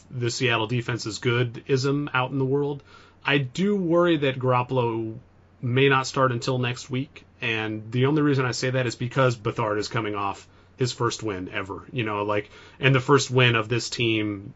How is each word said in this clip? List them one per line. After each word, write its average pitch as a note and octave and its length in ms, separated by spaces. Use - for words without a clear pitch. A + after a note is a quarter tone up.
the A#2+ 200
Seattle A#2 360
defense A#2 400
is G#2 120
good-ism B2+ 920
out C3 180
in C#3+ 80
the C3+ 60
world, C#3+ 380
I C#3 140
do E3 360
worry F3 440
that C3+ 200
Garoppolo B2 800
may C3 260
not C3 180
start C3 240
until B2 280
next B2 320
week. C3 340
And A2 500
the B2+ 140
only D3+ 160
reason C#3 240
I A#2+ 80
say C3 160
that B2+ 180
is A2+ 100
because B2 400
Beathard G#2+ 420
is G#2 100
coming G#2+ 260
off G2+ 320
his B2 160
first - 300
win F#2 280
ever, F#2+ 400
you A#2+ 140
know, G#2 200
like, G#2 260
and C3+ 160
the B2+ 60
first C3+ 300
win B2 260
of A2 120
this A#2 200
team G#2+ 680